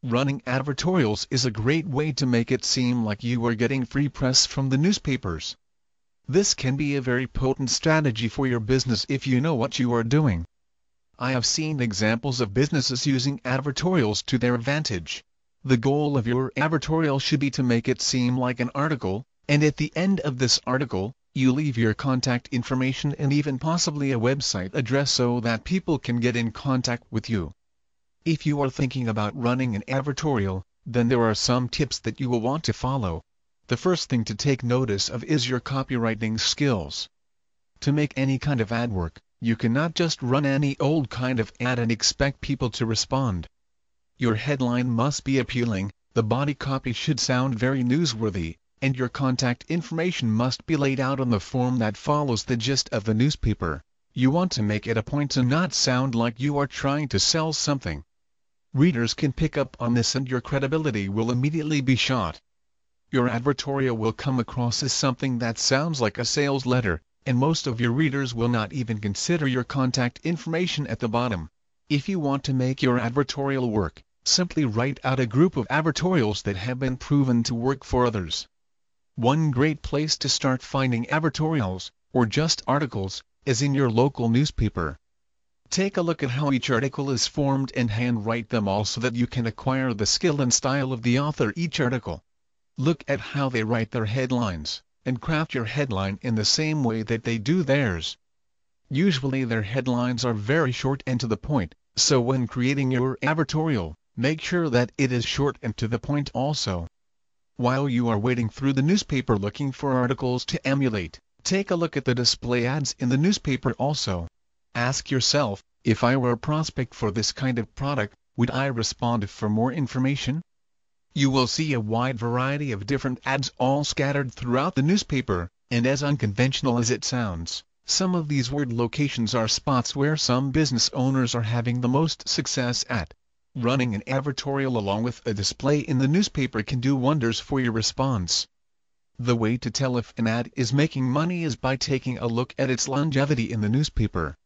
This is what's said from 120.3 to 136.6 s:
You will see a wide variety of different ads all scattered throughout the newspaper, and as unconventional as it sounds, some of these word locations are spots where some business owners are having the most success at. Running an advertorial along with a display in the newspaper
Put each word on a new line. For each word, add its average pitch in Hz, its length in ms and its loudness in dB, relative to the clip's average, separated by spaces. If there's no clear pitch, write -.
You 139 160 4
will 131 160 4
see 151 280 -2
a 120 60 0
wide 117 380 0
variety 127 540 -2
of 101 140 -6
different 131 400 -2
ads 135 320 -2
all 139 260 2
scattered 139 480 -2
throughout 127 420 0
the 135 80 2
newspaper, 131 680 0
and 120 160 2
as 135 160 2
unconventional 127 760 2
as 120 120 2
it 127 140 0
sounds, 92 580 -4
some 185 300 0
of 160 140 0
these 131 220 0
word 139 220 -2
locations 120 640 0
are 113 120 2
spots - 480 0
where 143 220 2
some 131 360 0
business 131 420 2
owners 131 400 0
are 120 80 0
having 120 400 0
the 120 60 2
most 151 380 0
success 123 640 -2
at. 101 240 -4
Running 123 400 0
an 104 120 -4
advertorial 135 680 -2
along 104 280 0
with 120 240 -4
a 113 80 -2
display 139 460 0
in 139 180 0
the 131 100 4
newspaper 143 540 0